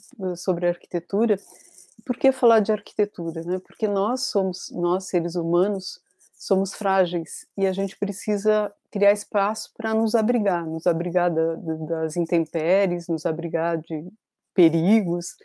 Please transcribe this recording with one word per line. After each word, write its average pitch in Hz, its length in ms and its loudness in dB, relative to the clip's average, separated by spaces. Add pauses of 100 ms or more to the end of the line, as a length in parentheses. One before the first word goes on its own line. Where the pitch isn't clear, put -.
(220)
eh, 180 160 -4
sobre 175 300 -2
arquitetura. 190 720 -2 (680)
Por 240 100 -4
que 262 160 4
falar 233 300 4
de 202 100 -2
arquitetura, 170 720 -4
né? 180 160 -4
Porque - 260 -6
nós 202 420 0
somos, 190 440 -2
nós, 180 380 -2
seres 170 260 -2
humanos, 180 640 0 (380)
somos 190 360 0
frágeis 180 720 -2 (120)
e 196 100 2
a 190 60 0
gente 190 240 -4
precisa 208 760 -2 (160)
criar 202 220 4
espaço 208 640 -2
pra 220 180 -4
nos 220 220 2
abrigar, 214 500 2
nos 160 220 -4
abrigar 175 420 2
da, 165 260 0
da, 165 200 -6
das 160 400 -4
intempéries, 170 920 0
nos 160 160 -4
abrigar 165 520 -2
de 160 300 -8 (460)
perigos. 175 920 4